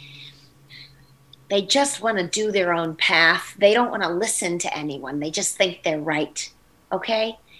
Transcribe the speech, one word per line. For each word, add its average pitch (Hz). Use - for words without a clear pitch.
they 202
just 277
wanna 202
do 214
their 185
own 165
path. 165
They 202
don't 240
wanna 190
listen 180
to -
anyone. 139
They 156
just -
think 180
they're 156
right. 151
Okay? 220